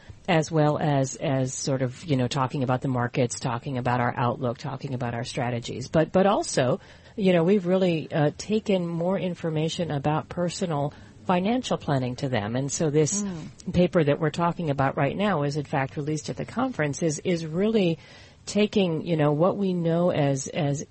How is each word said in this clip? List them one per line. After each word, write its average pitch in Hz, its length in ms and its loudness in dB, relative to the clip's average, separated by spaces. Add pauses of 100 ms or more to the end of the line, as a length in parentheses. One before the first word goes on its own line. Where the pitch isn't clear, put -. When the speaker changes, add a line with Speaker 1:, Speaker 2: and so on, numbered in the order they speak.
(280)
Speaker 1:
as 160 240 2
well 151 260 4
as, 139 380 0
as 135 360 -2
sort 135 300 -2
of, 127 240 -4
you 147 100 0
know, 127 120 2
talking 131 340 -2
about 127 200 0
the 143 60 -2
markets, 123 520 -2
talking 127 400 -4
about 123 200 0
our 120 160 0
outlook, 120 440 -2
talking 139 340 -8
about 120 220 -4
our 117 100 -6
strategies. 120 640 -6
But, 160 240 2
but 190 160 6
also, 196 520 2 (360)
you 190 180 4
know, 165 100 4
we've 190 220 4
really, 180 480 2
uh, 151 240 2
taken 196 500 0
more 170 320 -2
information 160 720 -2
about 151 380 0
personal 165 640 -2 (320)
financial 190 520 0
planning 127 380 0
to 139 140 -4
them. 113 260 0
And 135 160 -2
so 165 180 0
this 156 340 2
Speaker 2:
Mm. 180 500 -8
Speaker 1:
paper 175 280 4
that 143 200 2
we're 156 80 2
talking 170 400 -2
about 139 260 0
right 143 220 0
now 190 260 0
is, 143 140 -2
in 143 80 -2
fact, 139 320 -2
released 151 320 -4
at 131 80 -6
the 143 80 -6
conference, 175 580 -4
is, 156 220 0
is 170 200 -2
really 180 540 2 (460)
taking, 196 600 0
you 170 120 0
know, 147 160 4
what 170 240 2
we 190 160 0
know 170 380 2
as, 139 360 0
as 143 440 -2